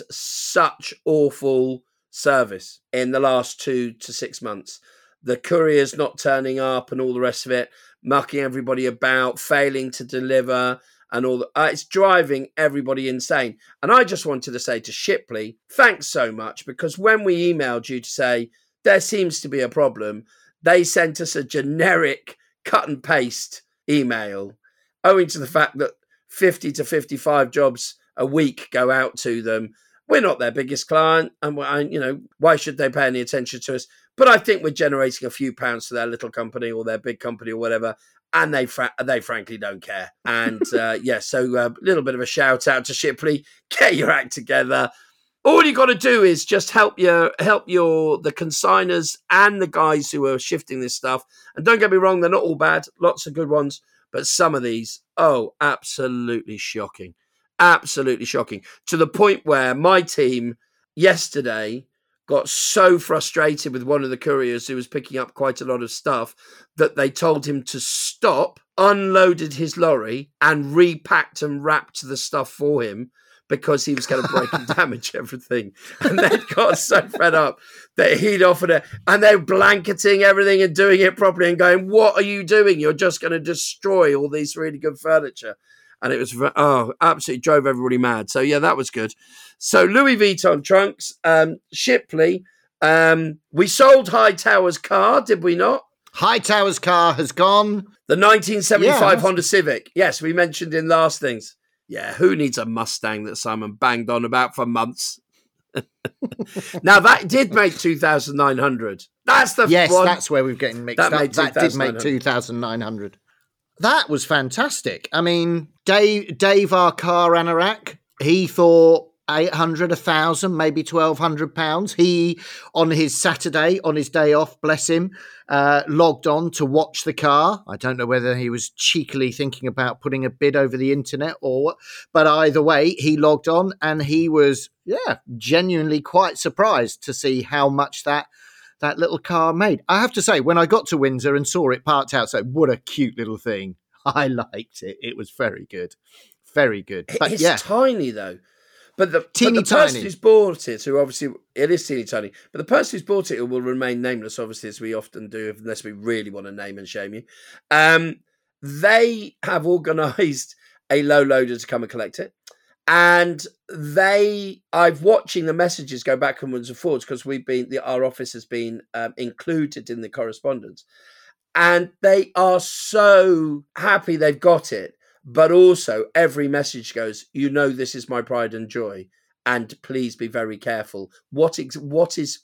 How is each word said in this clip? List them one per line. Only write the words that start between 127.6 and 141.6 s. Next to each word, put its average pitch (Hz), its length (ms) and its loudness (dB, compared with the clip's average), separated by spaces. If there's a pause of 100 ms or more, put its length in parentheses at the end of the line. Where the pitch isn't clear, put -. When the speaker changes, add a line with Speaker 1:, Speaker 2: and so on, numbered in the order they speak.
Speaker 2:
I 101 100 -10
don't 127 200 -6
know 123 100 -4
whether 123 280 0
he 123 140 -4
was 117 220 -8
cheekily 135 600 -2
thinking 131 360 -6
about 123 340 -4
putting 131 240 -6
a 127 60 -2
bid 143 240 0
over 135 200 0
the 135 160 -2
internet 143 500 -4
or 135 240 -2
what, 170 120 -2 (360)
but 156 120 4
either 156 380 4
way, 156 280 4
he 151 240 0
logged 151 320 2
on 185 320 0
and 156 220 -2
he 156 260 0
was, 143 440 2 (140)
yeah, 453 320 -4 (200)
genuinely 156 640 0
quite 175 380 0
surprised 165 640 -2
to 143 100 -10
see 131 300 -4
how 139 260 0
much 139 360 -4
that, 147 200 -2 (540)
that 147 200 -4
little 165 200 -2
car 165 340 -2
made. 180 360 0
I 190 120 2
have 247 120 -2
to 196 80 -2
say, 175 180 2
when 160 180 2
I 170 100 4
got 214 200 2
to 165 100 -2
Windsor 135 380 0
and 143 120 -2
saw 165 240 0